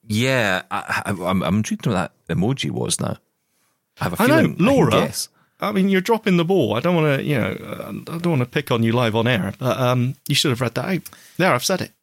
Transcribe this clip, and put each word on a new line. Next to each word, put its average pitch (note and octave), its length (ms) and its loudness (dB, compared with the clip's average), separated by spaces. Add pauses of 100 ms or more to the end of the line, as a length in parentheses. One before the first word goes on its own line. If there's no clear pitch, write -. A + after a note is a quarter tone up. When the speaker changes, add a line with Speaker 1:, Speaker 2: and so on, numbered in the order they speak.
Speaker 1:
yeah, A2 640 0
I, - 360 -6
I, - 40 -6
I'm, F#2 320 0
I'm E2+ 160 0
intrigued D3+ 280 -4
what B2 80 0
that F2+ 180 -2 (220)
emoji F#2+ 360 -2
was - 300 -4
now. - 180 -4 (800)
I - 40 -4
have - 140 -4
a G#3 40 0
Speaker 2:
I A#3 40 4
know, D4 120 4
Speaker 1:
feeling A#3 140 2
I - 40 -10
can F3 100 2
Speaker 2:
Laura. A#3+ 260 4
Speaker 1:
guess. - 360 0 (320)
Speaker 2:
I G3 100 -2
mean, G3 180 2
you're F#3+ 120 4
dropping G3 380 2
the E3+ 60 2
ball. D#3+ 300 2
I A#2 60 0
don't F3 160 2
wanna, D3+ 260 2
you D3 160 0
know, G2 140 0
uh, - 360 -10 (260)
I E3+ 40 -6
don't E3+ 120 -2
wanna C3 160 2
pick - 260 -4
on A2+ 100 2
you A2+ 100 2
live A#2 220 2
on A2+ 140 2
air, B2 300 0
but, B2+ 200 -2
um, B2+ 380 0 (120)
you D3 60 0
should C#3 160 2
have B2 100 0
read A#2 140 -2
that B2+ 140 -4
out. F#3 140 -2 (340)
There, F3 160 2
I've B2 120 0
said F#3 180 -2
it. - 100 -10 (100)